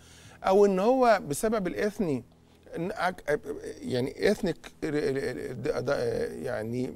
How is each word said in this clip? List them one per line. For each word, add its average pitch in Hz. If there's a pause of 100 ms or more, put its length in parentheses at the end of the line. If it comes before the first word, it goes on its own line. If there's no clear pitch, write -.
(440)
او 202
ان 196
هو 233
بسبب 214
الاثني، 180 (520)
إن 165
أك-، 170 (420)
يعني 131
اثنيك 196 (120)
ر-، 160
ر-، 139
ر-، -
د-، 123
د-، 120
يعني 117